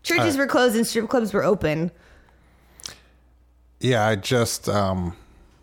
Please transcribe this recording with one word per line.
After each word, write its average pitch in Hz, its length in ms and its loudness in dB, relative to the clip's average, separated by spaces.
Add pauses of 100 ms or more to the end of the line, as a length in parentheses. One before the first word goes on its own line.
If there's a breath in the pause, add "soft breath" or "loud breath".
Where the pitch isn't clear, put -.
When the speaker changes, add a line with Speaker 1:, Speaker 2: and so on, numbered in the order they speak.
Speaker 1:
churches 339 320 0
Speaker 2:
Uh, 269 40 0
Speaker 1:
were 277 80 2
closed 247 280 2
and 226 120 2
strip 220 220 -4
clubs 226 240 0
were 185 100 0
open. 165 480 0 (1900 loud breath)
Speaker 2:
Yeah, 120 280 2
I 110 80 2
just, 113 520 -2
um, 95 480 0 (480 soft breath)